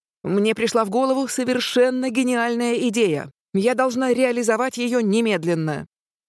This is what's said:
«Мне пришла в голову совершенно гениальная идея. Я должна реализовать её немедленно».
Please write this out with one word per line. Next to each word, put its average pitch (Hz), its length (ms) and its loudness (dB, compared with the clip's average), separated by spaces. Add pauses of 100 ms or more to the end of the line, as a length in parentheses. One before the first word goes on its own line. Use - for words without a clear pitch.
(240)
«Мне 202 320 0
пришла 220 280 0
в 196 60 -8
голову 262 380 0
совершенно 254 840 0
гениальная 240 640 0 (140)
идея. 196 420 0 (240)
Я 226 220 2
должна 254 360 0
реализовать 240 640 0
её 240 220 0
немедленно». 170 880 0 (420)